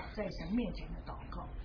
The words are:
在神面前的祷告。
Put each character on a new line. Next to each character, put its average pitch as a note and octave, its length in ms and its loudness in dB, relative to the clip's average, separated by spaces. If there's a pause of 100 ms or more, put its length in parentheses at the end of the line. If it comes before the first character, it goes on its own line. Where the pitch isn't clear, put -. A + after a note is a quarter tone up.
(160)
在 - 80 2 (160)
神 E3+ 160 2
面 A3 180 6
前 - 140 -2
的 E3 80 -2 (100)
祷 D#3+ 100 -2 (140)
告。 - 180 -4 (180)